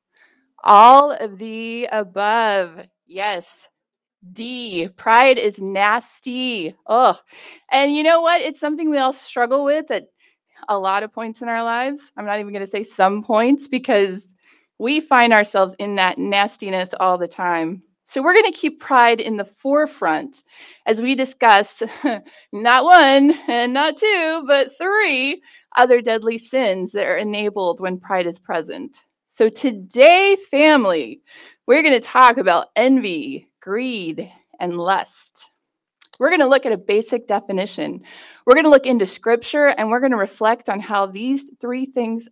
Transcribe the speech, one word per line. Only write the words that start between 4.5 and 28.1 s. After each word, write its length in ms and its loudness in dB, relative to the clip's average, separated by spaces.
pride 420 4
is 200 -4
nasty. 1160 -6
Ugh. 300 2
And 240 0
you 80 -2
know 200 2
what? 180 0
It's 200 -8
something 280 -6
we 100 -2
all 140 0
struggle 500 -4
with 280 -4
at 160 -6
a 100 -2
lot 240 -2
of 100 -12
points 300 -12
in 60 -10
our 140 -4
lives. 540 -8
I'm 100 -12
not 140 -6
even 120 -12
gonna 140 -10
say 160 -8
some 400 -2
points 460 0
because 640 -2
we 220 -2
find 320 2
ourselves 460 2
in 180 -8
that 220 0
nastiness 800 -4
all 200 0
the 100 -6
time. 540 -6
So 120 -4
we're 120 2
gonna 180 4
keep 280 -8
pride 400 2
in 160 -6
the 80 -8
forefront 960 -4
as 160 -2
we 120 0
discuss 680 2
<laughs> 520 -8
not 300 2
one 540 6
and 260 -2
not 240 -2
two, 480 -2
but 320 0
three 640 -2
other 240 4
deadly 380 -4
sins 540 -4
that 140 -4
are 120 -2
enabled 600 -4
when 200 -8
pride 260 -4